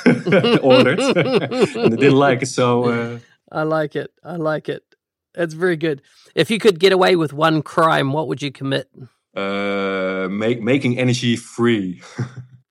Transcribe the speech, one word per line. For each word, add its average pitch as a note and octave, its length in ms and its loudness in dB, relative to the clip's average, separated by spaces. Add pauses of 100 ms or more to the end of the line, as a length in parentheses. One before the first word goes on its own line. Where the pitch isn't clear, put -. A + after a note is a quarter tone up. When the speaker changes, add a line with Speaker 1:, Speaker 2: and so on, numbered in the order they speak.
Speaker 1:
<laughs> F3+ 580 2
ordered, B3+ 380 4
<laughs> - 0 -
and A#3 920 0
they A2+ 40 0
didn't C3+ 220 4
like C3+ 240 2
it, B2+ 60 -4
so, B2 360 0
uh. A#2 340 -4 (320)
Speaker 2:
I D#3 120 -6
like D#3 340 -4
it. C#3 160 -8 (100)
I D#3+ 140 -14
like D#3 320 -6
it. - 140 -8 (520)
That's E3+ 200 -4
very F3 220 0
good. D3+ 260 -4 (320)
If - 160 0
you A3 80 0
could F#3 200 2
get F#3+ 140 4
away F#3 240 4
with D#3 160 -2
one D#3 300 0
crime, D3+ 500 0
what D3 160 -4
would D3 140 -6
you C#3+ 100 -8
commit? C3+ 380 -6 (440)
Speaker 1:
Uh, G2 960 -4
make, A2 300 -2
making B2 380 0
energy B2 380 0
free. G#2+ 680 -2
<laughs> - 60 -20 (580)